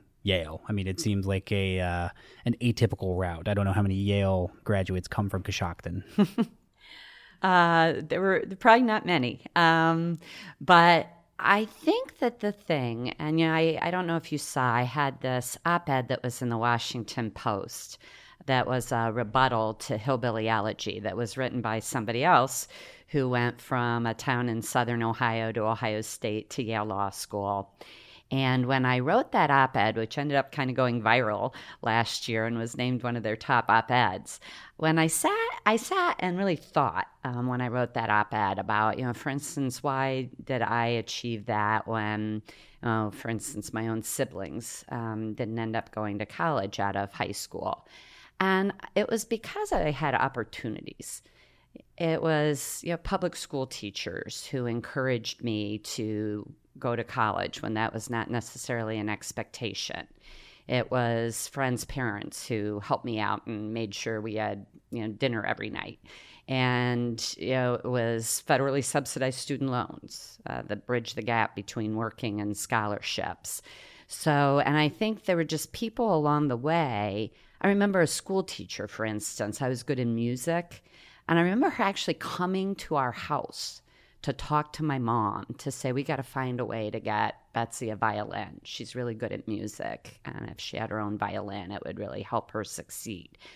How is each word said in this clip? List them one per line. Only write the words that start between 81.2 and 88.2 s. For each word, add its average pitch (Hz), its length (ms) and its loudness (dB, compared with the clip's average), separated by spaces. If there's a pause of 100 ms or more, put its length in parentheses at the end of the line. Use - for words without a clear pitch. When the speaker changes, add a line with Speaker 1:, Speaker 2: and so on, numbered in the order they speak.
Speaker 2:
And 165 100 6
I 170 40 8
remember 226 280 4
her 240 140 0
actually 190 300 0
coming 190 640 -2
to - 200 -4
our 131 160 2
house - 720 -6 (400)
to 143 100 -2
talk 151 420 0
to - 100 -4
my 143 140 0
mom 113 480 0 (120)
to - 120 -6
say, 131 220 -2
"We 135 100 0
gotta 135 220 -2
find 127 340 -4
a 123 60 0
way 110 260 -4
to 110 100 -6
get 107 360 0 (160)
Betsy 117 380 -4
a 107 60 -4
violin. 104 680 -4